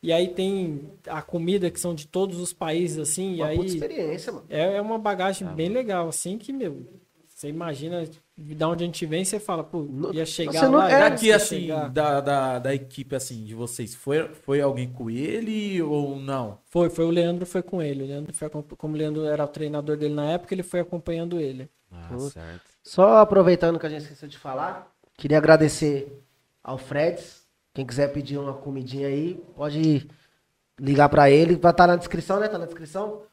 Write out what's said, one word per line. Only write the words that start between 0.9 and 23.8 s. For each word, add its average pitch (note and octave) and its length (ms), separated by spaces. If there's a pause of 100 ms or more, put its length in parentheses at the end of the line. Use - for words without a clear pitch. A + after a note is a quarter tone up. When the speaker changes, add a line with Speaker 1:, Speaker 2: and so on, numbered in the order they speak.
Speaker 1:
a D3+ 140
comida F3+ 480
que E3+ 100
são F3 140
de D3 120
todos F#3 320
os F3 140
países, D#3+ 460
assim, F3+ 340
e F3 60
Speaker 2:
Uma D#3 80
Speaker 1:
aí D#3 100
Speaker 2:
puta F3+ 140
experiência, F3 600
mano. - 180
Speaker 1:
é, F3 280
é G3+ 40
uma A3 180
bagagem G3 500
Speaker 3:
Ah, - 20
Speaker 1:
bem D#3+ 180
Speaker 3:
mano. A3 120
Speaker 1:
legal, F#3 280
assim, F3+ 300
que, C4+ 140
meu, F3 340 (400)
você - 220
imagina E3 560 (340)
da D#3 300
onde E3+ 160
a - 20
gente E3+ 200
vem, E3 180
você G3+ 160
fala, E3+ 240
pô, F3 160
Speaker 2:
No-, C#3+ 340
Speaker 1:
ia D#3+ 120
chegar - 260
Speaker 2:
você B3+ 160
não C4+ 100
Speaker 1:
lá, - 120
Speaker 2:
é - 20
Speaker 1:
ia D4 180
Speaker 3:
Daqui, A3 220
assim, G3+ 300
Speaker 1:
chegar. D#3 260
Speaker 3:
da, C#3+ 320
da, C3+ 400
da C3+ 140
equipe, C3+ 420
assim, B2 280
de G#2+ 100
vocês, A#2 420
foi, D#3 320
foi - 320
alguém B2+ 280
com B2 220
ele G3+ 720
ou D3 340
não? C3+ 500
Speaker 1:
Foi, E3+ 240
foi E3 160
o E3 40
Leandro, E3+ 360
foi F3+ 160
com F3+ 200
ele. C#3 220
O - 20
Leandro C#3+ 280
foi D#3 160
com, D3+ 120
como D#3 320
o D3+ 40
Leandro D3+ 260
era D3+ 200
o C#3+ 40
treinador D3+ 480
dele D3 180
na D3 120
época, E3+ 280
ele F#3 80
foi F3+ 180
acompanhando E3+ 600
ele. C3+ 280 (220)
Speaker 3:
Ah, E2+ 220
Speaker 2:
Pô. B2 80
Speaker 3:
certo. F2 400 (240)
Speaker 2:
Só G3+ 320
aproveitando F3+ 640